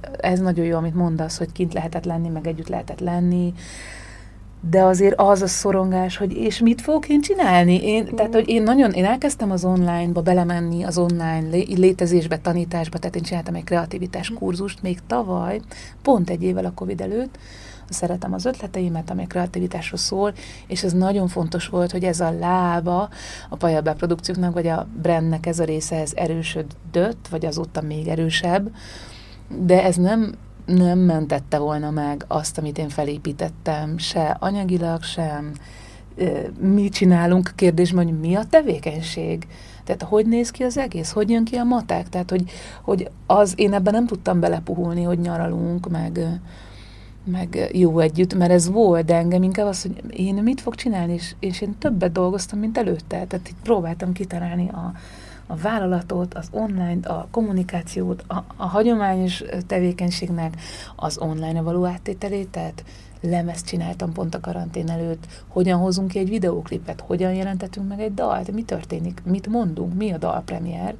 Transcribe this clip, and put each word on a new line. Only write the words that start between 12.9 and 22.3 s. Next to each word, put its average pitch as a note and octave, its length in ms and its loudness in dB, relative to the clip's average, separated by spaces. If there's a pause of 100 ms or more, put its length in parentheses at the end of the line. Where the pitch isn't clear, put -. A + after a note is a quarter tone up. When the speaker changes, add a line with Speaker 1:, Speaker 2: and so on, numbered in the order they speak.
Speaker 1:
tehát F3 180 -6
én E3+ 60 -2
csináltam E3+ 320 -4
egy E3+ 100 -6
kreativitás F3+ 640 -2
kurzust F#3+ 520 -6
még F3+ 240 -2
tavaly, G3 540 -2 (420)
pont F#3+ 280 4
egy E3+ 120 -2
évvel F#3 220 0
a F3+ 100 -4
covid F#3 260 -6
előtt, A3 380 -4 (500)
a - 40 -12
Szeretem F3+ 400 -4
az F3+ 120 -4
ötleteimet, F3+ 680 -4
ami F3+ 120 -4
a F3 40 -4
kreativitásról F3+ 720 -4
szól, G3+ 340 0 (340)
és F#3 160 -4
ez F3+ 100 0
nagyon F#3 360 4
fontos E3+ 400 -2
volt, F3 240 0
hogy F3+ 120 -2
ez F3 160 0
a E3 100 2 (100)